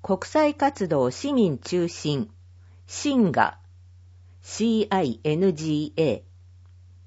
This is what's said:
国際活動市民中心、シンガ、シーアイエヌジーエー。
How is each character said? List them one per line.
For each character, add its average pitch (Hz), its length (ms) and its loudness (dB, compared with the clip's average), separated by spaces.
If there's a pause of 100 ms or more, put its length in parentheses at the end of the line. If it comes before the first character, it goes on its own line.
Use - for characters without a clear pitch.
国 - 240 -2
際 202 280 2
活 214 360 -2
動 135 200 2
市 285 220 -6
民 196 260 2
中 175 300 -2
心、 147 420 -4 (560)
シ - 300 -4
ン 214 160 4
ガ、 - 280 0 (800)
シ 220 400 0
ー - 120 0
ア 190 80 2
イ 147 220 -2
エ 151 140 0
ヌ 185 160 2
ジ 151 420 -4
ー 160 60 0
エ 147 140 2
ー。 92 60 -12 (840)